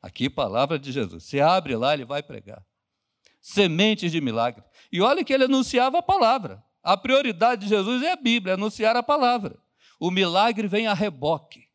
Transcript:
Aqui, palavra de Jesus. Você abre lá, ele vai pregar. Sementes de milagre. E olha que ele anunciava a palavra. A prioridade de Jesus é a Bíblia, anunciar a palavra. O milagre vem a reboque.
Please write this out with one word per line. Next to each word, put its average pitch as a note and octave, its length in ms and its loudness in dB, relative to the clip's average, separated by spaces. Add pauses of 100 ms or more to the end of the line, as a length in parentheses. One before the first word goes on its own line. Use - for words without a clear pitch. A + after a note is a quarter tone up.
Aqui, B2 300 -6
palavra C3+ 480 -2
de C#3 120 -10
Jesus. G#2 340 -6
Você - 140 -6
abre D#3 380 2
lá, B2 160 0
ele C3+ 140 -4
vai C#3+ 160 -6
pregar. G#2 420 -18 (760)
Sementes G3 680 0
de D#3+ 120 -2
milagre. A#2 420 -2 (260)
E F3 120 -2
olha C#4 200 2
que - 120 -2
ele C4+ 100 4
anunciava C4 540 2
a E4+ 40 -2
palavra. A#3 640 0 (180)
A F#3 140 2
prioridade A#3 640 0
de G#3 60 -6
Jesus G#3+ 360 0
é E4+ 80 0
a F4+ 40 -2
Bíblia, A#3 380 0
anunciar G#3+ 420 0
a B3 60 0
palavra. B3 560 0 (400)
O E3 100 -2
milagre F#3+ 600 2
vem G#3+ 180 0
a G#3 80 0
reboque. D#3 680 -4 (100)